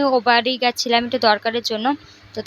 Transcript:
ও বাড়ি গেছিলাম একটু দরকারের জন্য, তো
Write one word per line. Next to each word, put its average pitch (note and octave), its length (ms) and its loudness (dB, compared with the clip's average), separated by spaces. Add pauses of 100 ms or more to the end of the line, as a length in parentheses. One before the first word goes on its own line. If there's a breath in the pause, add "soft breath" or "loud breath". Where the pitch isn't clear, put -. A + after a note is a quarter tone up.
ও C4 180 2
বাড়ি A#3+ 320 2 (100)
গেছিলাম A#3+ 440 0
একটু B3 120 -4
দরকারের A3+ 520 0
জন্য, A3 160 -4 (480 loud breath)
তো - 120 -8